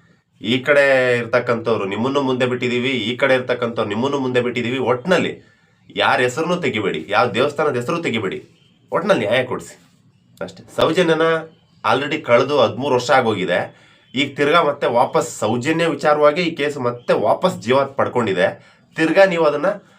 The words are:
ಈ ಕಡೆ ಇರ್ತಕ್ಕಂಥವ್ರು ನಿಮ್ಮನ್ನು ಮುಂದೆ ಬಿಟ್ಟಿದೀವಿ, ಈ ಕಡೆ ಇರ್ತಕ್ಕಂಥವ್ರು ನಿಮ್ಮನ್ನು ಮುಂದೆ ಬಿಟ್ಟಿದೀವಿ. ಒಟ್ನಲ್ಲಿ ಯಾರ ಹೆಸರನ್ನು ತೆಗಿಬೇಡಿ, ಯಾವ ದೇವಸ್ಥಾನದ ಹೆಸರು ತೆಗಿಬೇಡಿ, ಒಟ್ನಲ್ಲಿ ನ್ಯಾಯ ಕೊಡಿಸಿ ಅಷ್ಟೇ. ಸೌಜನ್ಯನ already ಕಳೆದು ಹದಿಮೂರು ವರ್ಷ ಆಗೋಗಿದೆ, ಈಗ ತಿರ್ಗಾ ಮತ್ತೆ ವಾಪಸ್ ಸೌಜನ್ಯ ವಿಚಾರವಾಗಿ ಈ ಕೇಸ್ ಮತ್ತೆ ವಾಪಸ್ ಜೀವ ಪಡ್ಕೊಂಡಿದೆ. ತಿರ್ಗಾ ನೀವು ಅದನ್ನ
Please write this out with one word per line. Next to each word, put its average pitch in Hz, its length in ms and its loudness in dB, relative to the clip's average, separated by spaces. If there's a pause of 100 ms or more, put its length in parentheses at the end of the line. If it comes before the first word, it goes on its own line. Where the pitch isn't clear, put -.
(400)
ಈ 120 180 0
ಕಡೆ 131 600 4
ಇರ್ತಕ್ಕಂಥವ್ರು 113 640 0
ನಿಮ್ಮನ್ನು 117 360 -2
ಮುಂದೆ 131 260 -2
ಬಿಟ್ಟಿದೀವಿ, 123 440 -2
ಈ 120 260 -4
ಕಡೆ 131 180 2
ಇರ್ತಕ್ಕಂಥವ್ರು 120 540 -2
ನಿಮ್ಮನ್ನು 131 300 -2
ಮುಂದೆ 127 220 0
ಬಿಟ್ಟಿದೀವಿ. 120 380 -2
ಒಟ್ನಲ್ಲಿ 123 540 0 (640)
ಯಾರ 117 240 2
ಹೆಸರನ್ನು 160 360 -2
ತೆಗಿಬೇಡಿ, 98 520 -4
ಯಾವ 110 180 2
ದೇವಸ್ಥಾನದ 135 500 0
ಹೆಸರು 165 260 -4
ತೆಗಿಬೇಡಿ, 113 400 -4 (500)
ಒಟ್ನಲ್ಲಿ 165 340 0
ನ್ಯಾಯ 123 180 0
ಕೊಡಿಸಿ - 380 -12 (580)
ಅಷ್ಟೇ. - 240 -14 (120)
ಸೌಜನ್ಯನ 160 460 2 (720)
already 143 240 -2
ಕಳೆದು 131 420 2
ಹದಿಮೂರು 123 340 2
ವರ್ಷ 120 160 0
ಆಗೋಗಿದೆ, 101 480 2 (560)
ಈಗ 135 220 -4
ತಿರ್ಗಾ 151 260 4
ಮತ್ತೆ 147 240 -2
ವಾಪಸ್ 143 520 0
ಸೌಜನ್ಯ 127 480 0
ವಿಚಾರವಾಗಿ 147 560 2
ಈ 165 120 -2
ಕೇಸ್ 143 240 -4
ಮತ್ತೆ 120 360 -2
ವಾಪಸ್ 113 440 0
ಜೀವ 131 260 2
ಪಡ್ಕೊಂಡಿದೆ. 101 920 -2 (200)
ತಿರ್ಗಾ 160 280 4
ನೀವು 170 200 2
ಅದನ್ನ 147 220 2 (320)